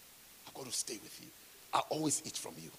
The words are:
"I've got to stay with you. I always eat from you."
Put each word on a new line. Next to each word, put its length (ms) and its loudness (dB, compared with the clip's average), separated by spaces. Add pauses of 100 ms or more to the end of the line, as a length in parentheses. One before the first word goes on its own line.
(460)
"I've 80 -12
got 120 -4
to 80 -2
stay 240 2
with 240 -10
you. 100 -12 (420)
I 140 10
always 380 6
eat 100 -2
from 260 -2
you." 180 -8